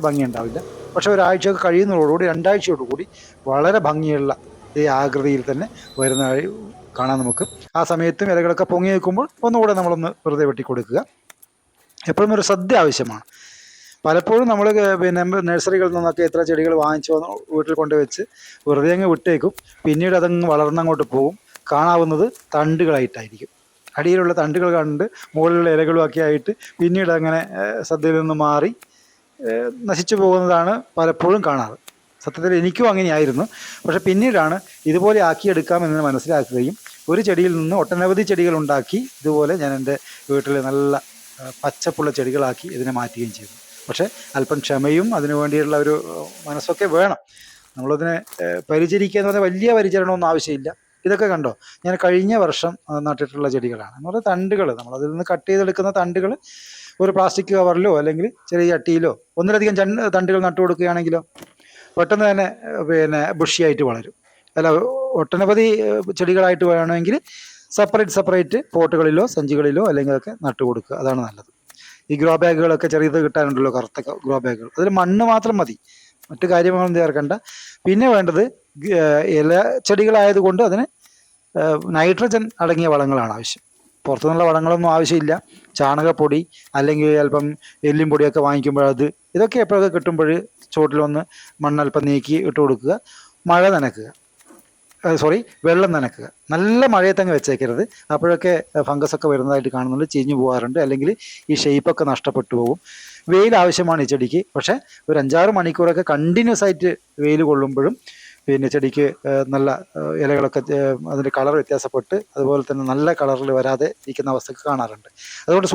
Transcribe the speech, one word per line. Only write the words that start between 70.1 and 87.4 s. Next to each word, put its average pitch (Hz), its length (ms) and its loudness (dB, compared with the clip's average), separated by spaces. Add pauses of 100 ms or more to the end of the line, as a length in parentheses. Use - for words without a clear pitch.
ഒക്കെ 214 140 -14 (120)
നട്ടു 135 220 -4
കൊടുക്കുക, 120 360 -6
അതാണ് 131 260 -2
നല്ലത്. 104 240 -20 (580)
ഈ 151 80 -2
ഗ്രോ 160 220 4
ബാഗുകളൊക്കെ 165 500 2
ചെറിയത് 156 320 2
കിട്ടാനുണ്ടല്ലോ, 135 500 0
കറുത്ത 123 320 -6
ക-, 135 100 -10 (100)
ഗ്രോ 135 200 -2
ബാഗുകൾ, 117 320 -6
അതിൽ 180 120 0 (100)
മണ്ണ് 185 320 2
മാത്രം 220 280 0
മതി, 120 160 -2 (540)
മറ്റു 156 220 -6
കാര്യങ്ങളൊന്നും 180 480 2
ചേർക്കണ്ട. 151 340 0 (540)
പിന്നെ 208 260 4
വേണ്ടത് 180 280 2 (420)
ഗ-, 202 160 -2
ഏ, - 20 4 (380)
ഇല 165 200 4 (280)
ചെടികളായതുകൊണ്ട് 202 800 4
അതിന്, 202 180 0 (760)
ഏ, 156 60 2 (320)
നൈട്രജൻ 214 480 2 (180)
അടങ്ങിയ 165 300 0
വളങ്ങളാണ് 135 440 0
ആവശ്യം. - 260 -10 (440)
പുറത്തുനിന്നുള്ള 156 440 0
വളങ്ങളൊന്നും 165 440 2
ആവശ്യമില്ല. 160 400 2 (440)
ചാണകപ്പൊടി 151 600 2 (400)
അല്ലെങ്കിൽ 151 320 2 (120)
അല്പം 143 220 0 (440)